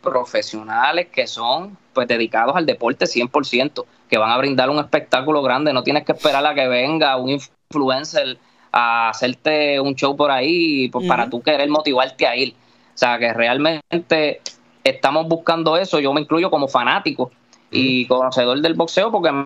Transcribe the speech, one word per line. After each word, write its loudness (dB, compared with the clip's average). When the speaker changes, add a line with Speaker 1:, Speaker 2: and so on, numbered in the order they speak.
Speaker 1:
profesionales -2
que -2
son, -4
pues, 0
dedicados 0
al 0
deporte 0
cien -2
por 0
ciento, -2
que 2
van 2
a 2
brindar 2
un 0
espectáculo 0
grande. 0
No -2
tienes 0
que -2
esperar 0
a 2
que 2
venga 0
un -2
influencer -2
a 2
hacerte 0
un -2
show -2
por 2
ahí, 0
pues, -4
para 2
Speaker 2:
Ujú. -4
Speaker 1:
tú -8
querer 0
motivarte 0
a 0
ir. -4
O -20
sea, 2
que 0
realmente 0
estamos 2
buscando 2
eso. 0
Yo 2
me 0
incluyo 0
como 0
fanático -2
y 0
Speaker 3:
Ujú. 2
Speaker 1:
conocedor 0
del 0
boxeo 0
porque 2
me -2